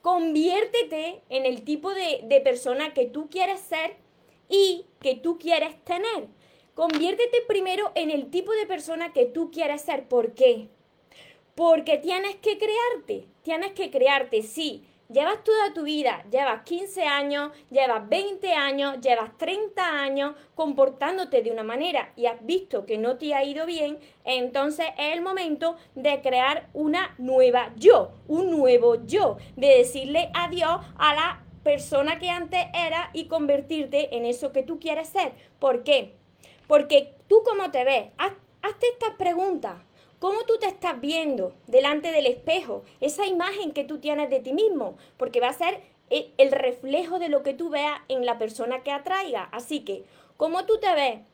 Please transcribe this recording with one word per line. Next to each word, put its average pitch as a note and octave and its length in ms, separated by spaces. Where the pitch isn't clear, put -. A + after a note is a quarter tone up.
conviértete E4+ 1300
en C4 160
el B3 200
tipo D4+ 280
de, F4 300
de C4 180
persona C4+ 540
que C4 100
tú D4 240
quieres F#4 320
ser D#4+ 360
y F#4+ 380
que C4 140
tú E4+ 220
quieres D#4+ 460
tener. F4+ 440
Conviértete F#4+ 720
primero G4 480
en D#4 160
el C#4 200
tipo F#4 220
de G#4+ 120
persona E4 480
que - 140
tú E4 240
quieres D4 320
ser. C4+ 260
¿Por A#3 240
qué? A#3 360
Porque D#4+ 440
tienes F#4 380
que G#4+ 200
crearte, G#4+ 680
tienes E4+ 300
que F#4+ 180
crearte, B3+ 520
sí. A#3 420
Llevas D#4+ 320
toda G#4+ 300
tu E4 120
vida, D4 460
llevas B3 340
quince F#4 400
años, C#4+ 460
llevas B3 400
veinte F#4+ 420
años, C#4 480
llevas A#3 380
treinta F4+ 640
años C#4 320
comportándote C#4 880
de A3 80
una A3+ 120
manera C4 520
y A#3 120
has A3+ 180
visto C4+ 400
que G#3+ 140
no B3 180
te D4 180
ha C4+ 80
ido C#4+ 220
bien, D4+ 340
entonces C4+ 640
es D4 160
el E4+ 80
momento E4+ 540
de C#4 260
crear C4 540
una D#4 420
nueva B3+ 600
yo, C4+ 360
un F4 220
nuevo A#3+ 560
yo, C#4 320
de C4 220
decirle C#4 560
adiós F4 480
a D4+ 160
la E4 300
persona D4 540
que F4+ 100
antes F4 460
era E4+ 400
y E4 140
convertirte C#4+ 840
en A#3 120
eso B3 260
que C4+ 100
tú D#4 160
quieres D#4+ 300
ser. E4+ 240
¿Por A#3+ 260
qué? C4 320
Porque D4 480
tú A4 180
cómo G4 240
te B3+ 120
ves, B3+ 360
haz-, G4 180
hazte G#4+ 280
estas A#4 280
preguntas. F4 600
¿Cómo G4 260
tú A4+ 120
te A4+ 80
estás F4 340
viendo C#4+ 540
delante D4 420
del D4+ 160
espejo? B3 560
Esa D4 260
imagen F#4+ 440
que C#4+ 140
tú D4 140
tienes D4 320
de C4 100
ti B3+ 120
mismo, D4+ 460
porque B3 220
va B3 120
a - 20
ser F4 280
e-, F#4 280
el C4+ 120
reflejo C4+ 720
de E4+ 80
lo C#4+ 160
que C4+ 100
tú E4+ 140
veas D4 400
en B3 180
la A#3 100
persona A3+ 460
que C#4+ 80
atraiga. C#4+ 640
Así B3 320
que, G3 180
¿cómo E4+ 300
tú A4 140
te G4 120
ves? C4+ 280